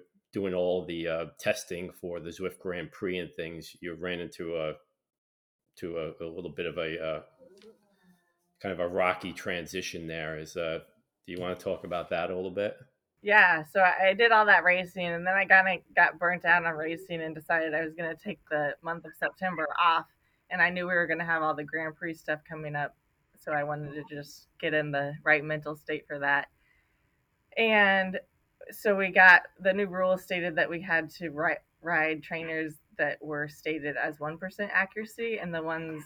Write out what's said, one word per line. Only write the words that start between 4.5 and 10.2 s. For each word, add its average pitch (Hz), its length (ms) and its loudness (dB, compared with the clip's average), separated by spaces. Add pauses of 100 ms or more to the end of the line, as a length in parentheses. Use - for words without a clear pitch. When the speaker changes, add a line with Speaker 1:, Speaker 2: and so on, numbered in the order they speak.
Speaker 1:
a, 78 200 -4 (1000)
to 85 200 -8
a, 80 260 -8
a 82 40 -8
little 85 240 -10
bit 85 160 -6
of 78 100 -8
a, 82 260 -4
uh, 78 200 -6 (1400)
kind 98 100 -4
of 85 80 -4
a 87 80 0
rocky 90 460 0
transition 87 720 -8
there. 80 300 -6